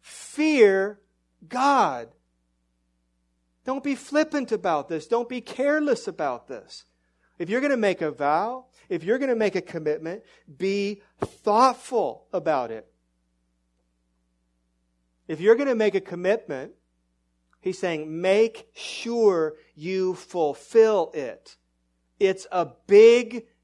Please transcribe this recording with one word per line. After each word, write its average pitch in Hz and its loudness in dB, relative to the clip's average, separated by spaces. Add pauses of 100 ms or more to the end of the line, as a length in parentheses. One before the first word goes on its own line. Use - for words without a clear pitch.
Fear 208 0 (480)
God. 233 0 (1600)
Don't 269 -6
be 285 -2
flippant 294 -2
about 170 -2
this. 160 -6
Don't 233 -2
be 254 -8
careless 285 -2
about 147 -6
this. - -18 (540)
If 175 -6
you're 240 0
gonna 277 0
make 208 0
a 156 -2
vow, 170 -2 (220)
if 165 -6
you're 226 0
gonna 262 -2
make 214 -2
a 185 -2
commitment, 160 -8 (340)
be 202 -4 (180)
thoughtful 220 0
about 147 -2
it. 110 -14 (2500)
If 156 -8
you're 214 6
gonna 277 0
make 214 0
a 185 0
commitment, 180 -4 (880)
he's 185 -6
saying, 160 -4
make 208 0
sure 196 0 (180)
you 185 -4
fulfill 180 0
it. 131 -12 (600)
It's 190 0
a 170 -2 (180)
big 226 6 (180)